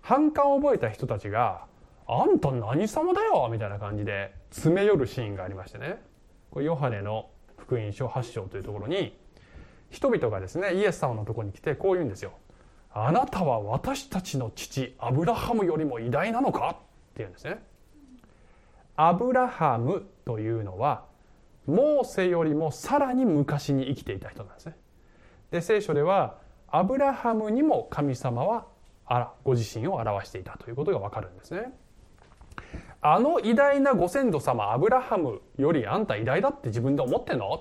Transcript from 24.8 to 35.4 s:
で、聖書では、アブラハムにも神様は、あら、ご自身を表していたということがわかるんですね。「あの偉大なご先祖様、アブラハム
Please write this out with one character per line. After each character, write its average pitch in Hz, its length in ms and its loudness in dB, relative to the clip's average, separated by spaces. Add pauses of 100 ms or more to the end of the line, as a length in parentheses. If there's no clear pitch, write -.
で、 170 100 -2
聖 208 200 2
書 170 120 -2
で 143 80 2
は、 165 360 2 (320)
ア 165 140 2
ブ 262 140 0
ラ 277 160 4
ハ 233 200 0
ム 214 180 0
に 247 100 2
も - 280 2
神 143 260 -2
様 123 300 -2
は、 220 200 -2 (400)
あ 123 140 2
ら、 120 140 -6 (100)
ご 135 100 4
自 113 260 -2
身 110 80 -2
を 190 80 0
表 107 300 -2
し - 60 -18
て 95 80 -8
い 90 40 -12
た - 140 -16
と - 120 -16
い 117 40 -8
う - 20 -8
こ 139 80 -4
と 190 80 0
が 151 80 0
わ 98 120 -6
か 110 100 -6
る 92 80 -12
ん 92 80 -20
で - 60 -20
す - 80 -14
ね。 226 200 -8 (1300)
「あ 156 200 6
の 285 200 4
偉 220 160 2
大 285 240 6
な 269 140 6
ご 190 140 4
先 262 240 2
祖 151 80 0
様、 110 320 0
ア 120 60 0
ブ 185 120 4
ラ 254 120 4
ハ 233 160 -2
ム 127 240 -2 (160)